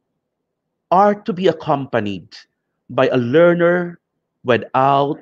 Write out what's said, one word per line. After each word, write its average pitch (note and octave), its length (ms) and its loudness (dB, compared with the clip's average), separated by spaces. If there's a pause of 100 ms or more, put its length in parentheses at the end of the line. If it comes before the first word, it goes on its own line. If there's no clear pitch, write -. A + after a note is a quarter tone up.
(920)
are G#3 240 4
to - 160 -10
be F3+ 160 -2
accompanied A#2+ 880 -4 (540)
by C3 180 0
a C3 100 -2
learner F3 840 0 (440)
without C3+ 800 0